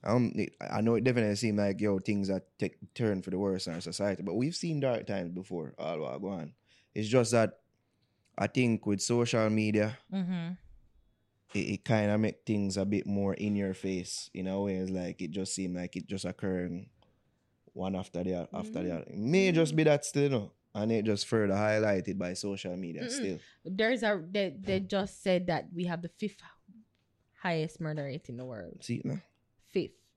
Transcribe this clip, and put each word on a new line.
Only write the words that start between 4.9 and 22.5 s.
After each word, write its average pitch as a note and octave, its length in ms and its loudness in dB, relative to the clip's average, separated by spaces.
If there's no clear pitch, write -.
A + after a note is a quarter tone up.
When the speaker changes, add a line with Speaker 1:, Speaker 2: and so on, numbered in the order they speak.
Speaker 1:
times F#2+ 240 -2
before, F2+ 480 -8
all D#2 220 -4
what C2+ 220 -6
go F#2 60 -4
on. E2 240 -6
It's G#2+ 140 -4
just A#2 240 6
that A2+ 280 4
I G2+ 120 0
think A#2+ 380 2
with G2+ 140 2
social A#2+ 500 2
media, G#2+ 480 2
Speaker 2:
Mm-hmm. F3+ 400 -2
Speaker 1:
it, G#2 40 0
it - 260 -2
kinda G#2+ 320 4
make G#2+ 300 0
things G2+ 300 0
a F#2+ 80 2
bit G2+ 220 0
more G2 280 0
in G#2 220 -2
your G2 180 0
face, F#2 580 -6
in F#2 140 -6
a F#2+ 160 -2
way. G2 140 0
It's F#2 140 -2
like, F2+ 300 -4
it E2 120 -6
just F#2+ 220 -4
seem F#2 200 -2
like F2+ 220 -6
it F2+ 100 -8
just G2 180 -6
occurring F#2 680 -4
one F#2+ 240 -4
after F2 260 -6
the F#2 200 0
o-, - 120 -8
after G#3+ 200 -8
the F2+ 160 -2
Speaker 2:
Mm-hmm. - 80 -2
Speaker 1:
other. - 120 -8
It - 80 -10
may F3+ 320 4
just D#3+ 240 4
be D#3 80 4
Speaker 2:
Mm-hmm. D#3 80 8
Speaker 1:
that C#3+ 140 4
still, - 180 0
you C#3+ 60 4
know, A2+ 240 0
and G#2+ 160 2
it G#2+ 120 2
just G#2 220 0
further G#2 280 2
highlighted G#2 640 2
by F2+ 160 -4
social G2 420 -6